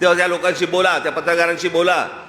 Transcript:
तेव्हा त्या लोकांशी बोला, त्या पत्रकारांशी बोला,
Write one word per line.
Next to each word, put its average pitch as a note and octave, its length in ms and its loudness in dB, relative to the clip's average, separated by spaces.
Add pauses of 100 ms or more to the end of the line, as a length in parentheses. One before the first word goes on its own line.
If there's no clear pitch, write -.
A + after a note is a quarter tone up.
तेव्हा F3 160 4
त्या F3+ 100 2
लोकांशी F3 380 -2
बोला, F3+ 340 2
त्या D3+ 120 -4
पत्रकारांशी E3+ 580 0
बोला, E3 380 2 (220)